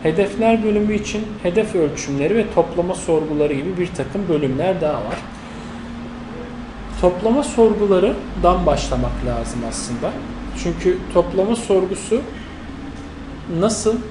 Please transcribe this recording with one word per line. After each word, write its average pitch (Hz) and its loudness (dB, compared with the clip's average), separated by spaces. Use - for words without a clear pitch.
Hedefler 208 2
bölümü 208 2
için 208 -4
hedef 190 0
ölçümleri 147 0
ve 214 0
toplama 175 2
sorguları 151 2
gibi 170 -2
bir 175 -2
takım 175 -4
bölümler 151 2
daha 151 0
var. 104 -4
Toplama 208 4
sorgularından 196 4
başlamak 127 0
lazım 120 -4
aslında. 117 -4
Çünkü 180 2
toplama 185 4
sorgusu 196 0
nasıl 220 2